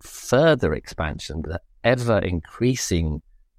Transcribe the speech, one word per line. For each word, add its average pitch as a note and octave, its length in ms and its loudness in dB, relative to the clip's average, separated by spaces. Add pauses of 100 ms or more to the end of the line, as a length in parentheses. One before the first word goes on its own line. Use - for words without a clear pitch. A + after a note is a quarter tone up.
further B2+ 720 2
expansion, - 680 -6
the - 180 -8 (240)
ever-increasing G2+ 1400 0 (360)